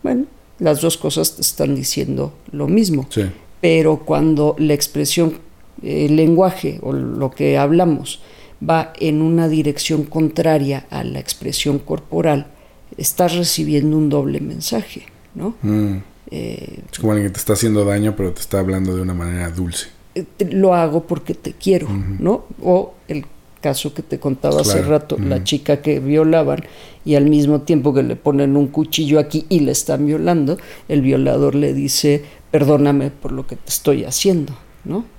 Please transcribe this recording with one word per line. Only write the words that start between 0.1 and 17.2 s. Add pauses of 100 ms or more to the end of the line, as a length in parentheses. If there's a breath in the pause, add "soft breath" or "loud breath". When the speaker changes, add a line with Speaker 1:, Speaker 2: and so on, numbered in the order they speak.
Speaker 1:
las
dos
cosas
te
están
diciendo (180)
lo
mismo.
Speaker 2:
Sí. (380)
Speaker 1:
Pero
cuando
la
expresión, (420)
el
lenguaje
o
lo
que
hablamos (460 loud breath)
va
en
una
dirección
contraria
a
la
expresión
corporal, (500 soft breath)
estás
recibiendo
un
doble
mensaje, (320)
¿no?
Speaker 2:
Mm. (340)
Speaker 1:
Eh, (120)
Speaker 2:
Es
como
alguien